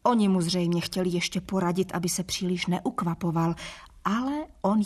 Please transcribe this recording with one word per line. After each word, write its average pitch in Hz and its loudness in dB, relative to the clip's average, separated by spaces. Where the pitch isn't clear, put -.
Oni 226 4
mu 190 4
zřejmě 175 0
chtěli 185 -2
ještě 175 -2
poradit, 185 0
aby 175 -2
se 175 -4
příliš 180 -2
neukvapoval, 170 0
ale 269 -2
on 208 4